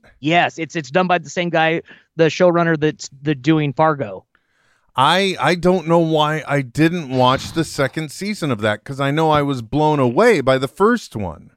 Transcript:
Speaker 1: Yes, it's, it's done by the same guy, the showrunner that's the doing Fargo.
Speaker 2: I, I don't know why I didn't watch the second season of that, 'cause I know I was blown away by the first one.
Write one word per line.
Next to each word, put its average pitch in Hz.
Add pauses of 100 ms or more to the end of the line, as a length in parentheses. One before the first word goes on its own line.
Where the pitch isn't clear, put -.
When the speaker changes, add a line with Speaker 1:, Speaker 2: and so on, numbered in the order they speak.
(180)
Speaker 1:
Yes, 156
it's, 160
it's 143
done 180
by 175
the 143
same 175
guy, 160 (340)
the 160
showrunner 170
that's 151 (140)
the 147
doing 147
Fargo. 135 (680)
Speaker 2:
I, 175
I 147
don't 175
know 170
why 156
I 143
didn't 151
watch 127
the 165
second 147
season 196
of 107
that, 107
'cause 135
I 139
know 156
I 151
was 139
blown 147
away 151
by 131
the 131
first 214
one. 90